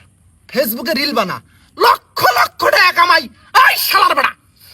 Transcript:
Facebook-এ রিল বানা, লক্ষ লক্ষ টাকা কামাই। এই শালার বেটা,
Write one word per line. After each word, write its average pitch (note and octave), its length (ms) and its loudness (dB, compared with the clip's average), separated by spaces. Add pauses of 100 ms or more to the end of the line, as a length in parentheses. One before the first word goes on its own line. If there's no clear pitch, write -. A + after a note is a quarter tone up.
(500)
Facebook-এ B3+ 460 -4
রিল C#4+ 240 -4
বানা, E3+ 180 -4 (400)
লক্ষ - 420 0 (200)
লক্ষ - 220 -4 (140)
টাকা F4+ 220 2
কামাই। E4+ 260 2 (400)
এই - 120 2 (120)
শালার F#4+ 300 2
বেটা, B3 160 -2 (400)